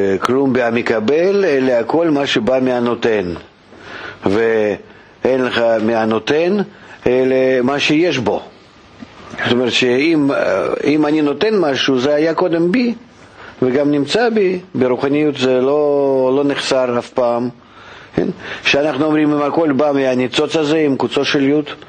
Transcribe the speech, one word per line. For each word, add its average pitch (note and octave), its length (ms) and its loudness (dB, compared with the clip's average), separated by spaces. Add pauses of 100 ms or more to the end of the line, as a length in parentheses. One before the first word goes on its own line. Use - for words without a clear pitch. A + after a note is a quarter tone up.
(200)
כלום C3 340 0
בהמקבל, B2 920 0
אלא C3 260 0
הכל C3+ 380 0
מה C#3 180 0
שבא B2+ 340 0
מהנותן. A#2 720 0 (920)
ואין A2+ 1200 -2
לך A#2 180 -2 (240)
מהנותן, A#2 720 0 (500)
אלא C3 560 2
מה C#3 160 0
שיש D#3 380 2
בו. G2+ 240 -2 (1000)
זאת - 80 -2
אומרת B2 200 0
שאם, C#3 600 2
אה, - 360 0 (160)
אם D3+ 220 2
אני D3+ 160 0
נותן F#3 380 0
משהו, C#3 400 0
זה D3 160 0
היה D#3+ 180 0
קודם E3+ 380 0
בי, A#3+ 220 0 (680)
וגם C3+ 300 2
נמצא D3 380 0
בי, F#3 300 0 (160)
ברוחניות C3 640 0
זה B2+ 240 2
לא, C#3 760 2
לא C#3+ 80 2
נחסר C3 560 0
אף A#2 100 -10
פעם. A#2+ 400 0 (640)
כן? - 120 0 (360)
שאנחנו C#3+ 420 0
אומרים, D3+ 280 2
אם D3 80 0
הכל D3 300 0
בא D3 220 2
מהניצוץ C3 640 0
הזה, D#3 220 0
עם D3 200 2
קוצו C3 280 -2
של C#3 180 0
יוד, D3 220 2 (240)